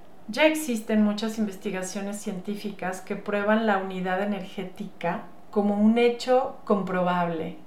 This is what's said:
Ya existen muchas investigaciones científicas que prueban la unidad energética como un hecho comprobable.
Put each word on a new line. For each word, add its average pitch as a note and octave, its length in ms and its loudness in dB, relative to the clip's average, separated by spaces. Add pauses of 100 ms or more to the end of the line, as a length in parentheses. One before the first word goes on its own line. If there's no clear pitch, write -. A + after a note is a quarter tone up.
(280)
Ya B3+ 200 2
existen A#3 560 2
muchas G#3+ 340 0
investigaciones G3 840 -4
científicas G3+ 840 -6
que - 140 -6
prueban G#3 520 2
la G3+ 100 4
unidad F#3+ 460 -2
energética F#3+ 1000 -6 (280)
como G#3 240 2
un A3 240 6
hecho B3+ 640 4
comprobable. F3+ 1040 0